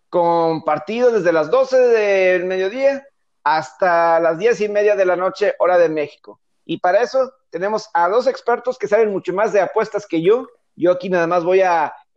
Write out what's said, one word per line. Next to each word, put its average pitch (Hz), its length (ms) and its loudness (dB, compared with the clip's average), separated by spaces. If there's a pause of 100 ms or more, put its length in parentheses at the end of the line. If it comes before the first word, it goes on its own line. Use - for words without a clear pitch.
con 170 540 0
partido 214 480 0
desde 180 200 2
las 156 200 0
doce 262 260 2
del 196 680 2
mediodía 240 600 -2 (380)
hasta 165 760 0
las 165 200 0
diez 214 200 0
y 208 80 -2
media 208 300 2
de 190 80 2
la 180 100 2
noche, 185 440 -2
hora 180 180 2
de 170 100 4
México. 156 540 -8 (240)
Y - 140 -8
para 185 220 2
eso 254 300 -2 (180)
tenemos 208 440 -6
a 170 160 2
dos 240 180 0
expertos 240 500 -4
que 202 120 -6
saben 214 220 2
mucho 180 200 -6
más 196 220 -2
de 196 80 2
apuestas 202 440 -4
que 165 160 -4
yo. 226 260 2 (280)
Yo 175 160 0
aquí 180 160 -4
nada 180 200 0
más 175 180 0
voy 185 160 2
a, 170 320 0 (240)